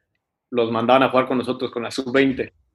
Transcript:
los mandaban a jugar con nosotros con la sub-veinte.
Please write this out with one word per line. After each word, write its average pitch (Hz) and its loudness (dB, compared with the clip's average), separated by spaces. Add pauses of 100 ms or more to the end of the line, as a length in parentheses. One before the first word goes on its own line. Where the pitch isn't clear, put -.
(500)
los 117 -2
mandaban 117 4
a 120 2
jugar 127 2
con 131 -2
nosotros 123 -4
con 120 -8
la 104 -10
sub-veinte. 131 -2 (220)